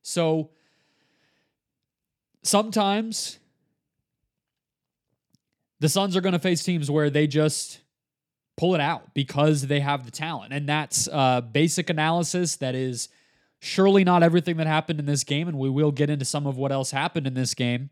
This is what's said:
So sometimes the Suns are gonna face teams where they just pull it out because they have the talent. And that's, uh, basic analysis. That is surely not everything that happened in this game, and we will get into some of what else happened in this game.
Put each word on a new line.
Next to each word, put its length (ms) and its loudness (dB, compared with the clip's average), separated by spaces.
So 500 -2
sometimes 960 0
the 100 2
Suns 260 0
are 60 0
gonna 160 0
face 240 0
teams 280 -2
where 200 2
they 160 2
just 540 -2
pull 180 0
it 60 0
out 320 -4
because 540 2
they 140 0
have 240 -2
the 60 -16
talent. 420 -10
And 160 -6
that's, 400 -2
uh, 320 2
basic 500 0
analysis. 680 0
That 180 -4
is 340 -4
surely 440 4
not 180 6
everything 360 2
that 80 0
happened 340 0
in 60 -4
this 180 0
game, 240 -2
and 100 -6
we 100 -2
will 220 2
get 200 0
into 140 -2
some 220 -4
of 100 -4
what 160 -2
else 180 -2
happened 360 -2
in 80 -4
this 200 -2
game. 380 -4